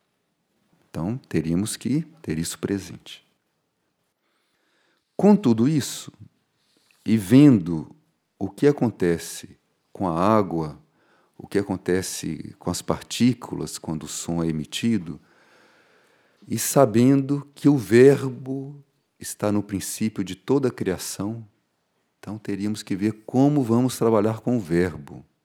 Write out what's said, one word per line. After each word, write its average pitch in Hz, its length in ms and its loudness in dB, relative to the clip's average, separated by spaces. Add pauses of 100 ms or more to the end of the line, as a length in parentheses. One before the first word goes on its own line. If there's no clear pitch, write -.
(880)
Então, 95 300 -6 (100)
teríamos 85 480 -2
que 139 260 -2 (200)
ter 82 160 -6
isso - 200 -6
presente. - 680 -8 (1900)
Com 202 180 8
tudo 120 340 2
isso, - 440 -4 (920)
e 113 120 2
vendo 101 760 6 (440)
o 98 100 -4
que 139 200 0
acontece 98 880 -2 (340)
com 95 160 -4
a 80 80 -4
água, 87 640 0 (560)
o - 100 -18
que - 120 -4
acontece 90 1000 -6
com - 120 -6
as 85 100 -6
partículas - 1000 -4
quando 78 260 -10
o 78 40 -14
som 85 340 -6
é 82 40 -2
emitido, 82 760 -4 (1300)
e 110 120 -6
sabendo 135 960 4
que - 140 0
o 135 80 6
verbo 131 1080 4 (360)
está - 320 -4
no 101 120 0
princípio 101 600 -6
de 92 140 -8
toda 131 320 0
a 120 40 -2
criação, 104 760 -8 (720)
então 104 200 -14
teríamos 104 440 -6
que 101 140 -6
ver 104 300 -4
como 139 360 2
vamos 120 360 0
trabalhar 110 420 2
com 120 160 -2
o 113 40 -2
verbo, 78 640 -4 (200)